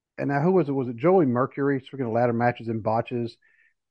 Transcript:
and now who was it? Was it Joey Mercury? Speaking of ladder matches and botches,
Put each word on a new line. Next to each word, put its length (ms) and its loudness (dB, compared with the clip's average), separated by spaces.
and 100 -4
now 120 0
who 120 2
was 160 2
it? 40 -4
Was 160 -2
it 80 -8
Joey 300 4
Mercury? 540 0
Speaking 260 -8
of 60 -4
ladder 200 2
matches 360 0
and 140 -4
botches, 540 -4